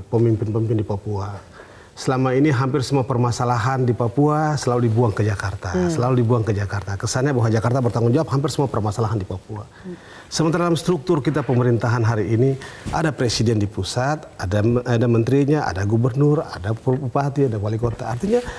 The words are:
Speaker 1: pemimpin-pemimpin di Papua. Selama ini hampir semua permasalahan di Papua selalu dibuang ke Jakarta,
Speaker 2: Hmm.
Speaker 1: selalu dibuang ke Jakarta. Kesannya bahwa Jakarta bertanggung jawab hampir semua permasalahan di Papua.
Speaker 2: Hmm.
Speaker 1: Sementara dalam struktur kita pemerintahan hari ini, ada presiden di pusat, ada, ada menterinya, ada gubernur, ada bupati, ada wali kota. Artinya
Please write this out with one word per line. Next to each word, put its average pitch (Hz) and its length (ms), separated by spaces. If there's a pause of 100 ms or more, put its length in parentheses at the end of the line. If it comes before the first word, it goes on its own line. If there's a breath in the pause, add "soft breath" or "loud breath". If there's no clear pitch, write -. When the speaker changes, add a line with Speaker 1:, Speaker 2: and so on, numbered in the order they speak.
Speaker 1:
pemimpin-pemimpin 113 680
di 107 80
Papua. 101 540 (500 loud breath)
Selama 131 420
ini 139 160
hampir 135 320
semua 131 240
permasalahan 120 800
di 120 80
Papua 147 640
selalu 123 320
dibuang 117 240
ke - 80
Jakarta, 98 540
Speaker 2:
Hmm. 180 160
Speaker 1:
selalu 123 340
dibuang 117 160
ke 110 120
Jakarta. 98 440
Kesannya 131 400
bahwa 117 140
Jakarta 113 280
bertanggung 120 360
jawab 156 160
hampir 139 180
semua 131 200
permasalahan 107 520
di 101 60
Papua. 104 400 (160 loud breath)
Speaker 2:
Hmm. 180 140 (280 loud breath)
Speaker 1:
Sementara 165 400
dalam 170 140
struktur 170 420
kita 147 220
pemerintahan 123 580
hari 110 300
ini, 127 240 (340 loud breath)
ada 160 220
presiden 117 480
di 101 80
pusat, 127 560 (100)
ada, 98 300 (240)
ada 120 240
menterinya, 135 560
ada 95 160
gubernur, 127 580
ada - 320
bupati, 139 800
ada 110 80
wali 110 180
kota. 113 300
Artinya 196 320 (200 loud breath)